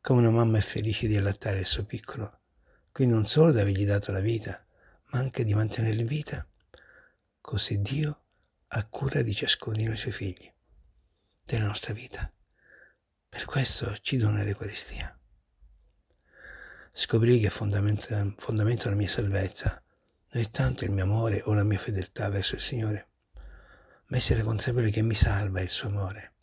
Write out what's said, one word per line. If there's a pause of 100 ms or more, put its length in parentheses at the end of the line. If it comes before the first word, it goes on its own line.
Come
una
mamma
è
felice
di
allattare
il
suo
piccolo, (500)
quindi
non
solo
di
avergli
dato
la
vita, (500)
ma
anche
di
mantenerlo
in
vita, (960)
così
Dio (460)
ha
cura
di
ciascuno
dei
suoi
figli, (920)
della
nostra
vita. (960)
Per
questo
ci
dona
l'Eucaristia. (1700)
Scoprire
che
fondamento,
fondamento
della
mia
salvezza (500)
non
è
tanto
il
mio
amore
o
la
mia
fedeltà
verso
il
Signore, (960)
ma
essere
consapevoli
che
mi
salva
il
suo
amore. (100)